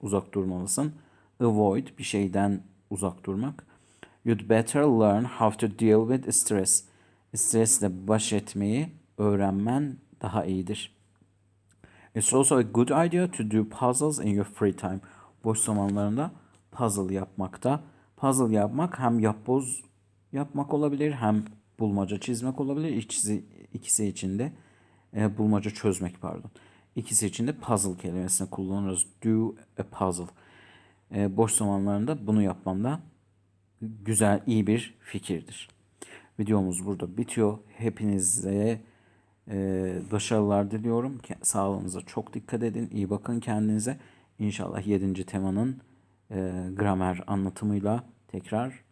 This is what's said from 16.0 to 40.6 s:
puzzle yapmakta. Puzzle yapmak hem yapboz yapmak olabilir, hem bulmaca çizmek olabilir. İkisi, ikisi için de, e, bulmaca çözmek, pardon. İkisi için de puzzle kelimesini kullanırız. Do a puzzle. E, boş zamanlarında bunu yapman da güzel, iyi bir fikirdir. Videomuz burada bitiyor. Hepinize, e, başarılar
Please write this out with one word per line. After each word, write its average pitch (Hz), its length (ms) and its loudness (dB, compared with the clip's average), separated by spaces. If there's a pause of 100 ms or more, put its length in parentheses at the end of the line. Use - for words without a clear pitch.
puzzle 98 420 -2
yapmakta. 98 680 -4 (340)
Puzzle 131 380 2
yapmak 123 440 0
hem 120 200 2
yapboz 120 640 0 (480)
yapmak 143 420 -4
olabilir, 147 380 2
hem 107 340 2 (340)
bulmaca 101 400 0
çizmek 127 400 -4
olabilir. 143 300 -2
İkisi, 110 560 -2 (280)
ikisi - 320 -2
için 95 340 -2
de, 139 140 -4 (640)
e, 107 220 2
bulmaca 107 340 2
çözmek, 92 500 -2
pardon. 87 300 -10 (440)
İkisi 110 320 0
için 117 200 -2
de 151 60 -2
puzzle 98 440 -2
kelimesini 92 520 -2
kullanırız. 95 560 -2 (200)
Do 110 300 2 (240)
a - 40 -2
puzzle. 90 420 -2 (880)
E, 101 220 0
boş 110 140 4
zamanlarında 104 760 0
bunu 107 140 4
yapman 95 420 0
da 147 160 -2 (840)
güzel, 107 640 2
iyi 107 200 2
bir 117 320 0
fikirdir. - 680 -8 (720)
Videomuz 95 460 0
burada 92 320 -6
bitiyor. 110 400 0 (100)
Hepinize, 104 1120 -2 (640)
e, 92 520 -2 (120)
başarılar 104 600 2